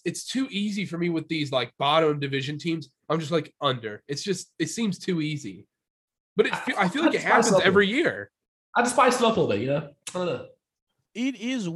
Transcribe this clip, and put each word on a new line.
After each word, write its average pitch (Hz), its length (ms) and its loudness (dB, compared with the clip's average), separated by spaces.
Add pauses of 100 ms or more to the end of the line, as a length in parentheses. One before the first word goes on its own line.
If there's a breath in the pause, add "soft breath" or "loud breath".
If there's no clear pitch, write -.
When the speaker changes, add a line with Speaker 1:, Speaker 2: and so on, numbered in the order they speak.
Speaker 1:
it's 170 200 -6
too 269 260 -4
easy 202 360 -4
for 165 120 -8
me 175 100 0
with 160 200 -2
these, 147 240 -4
like, 123 260 -2
bottom 151 420 4
division 139 380 -4
teams. 165 320 -6 (180)
I'm 156 100 0
just 160 140 -6
like, 160 280 -2
under. 113 480 -2
It's 143 140 -6
just, 190 360 -6
it 160 100 -2
seems 208 300 -2
too 175 220 -2
easy. 131 460 -6 (680)
But 226 100 4
it 247 60 -4
Speaker 2:
I - 80 -2
Speaker 1:
fe-, - 180 -4
I 190 100 4
feel 277 140 -2
Speaker 2:
I 320 40 6
Speaker 1:
like 285 100 2
it 165 60 0
Speaker 2:
spice - 20 -4
it 180 80 -2
Speaker 1:
happens 240 220 6
Speaker 2:
up 180 80 6
a 175 40 6
Speaker 1:
every 196 200 6
Speaker 2:
little. 254 160 0
Speaker 1:
year. 107 280 -2 (460)
Speaker 2:
I 240 60 4
just 247 120 0
spice 247 260 6
it 233 40 2
up 226 120 4
a 175 40 2
little 120 80 2
bit, 104 140 0
you 127 60 -2
know? 147 220 -2 (200)
I - 20 -14
don't 180 140 -4
know. 139 200 -6 (680)
Speaker 3:
It 247 220 -2
is, 226 400 -4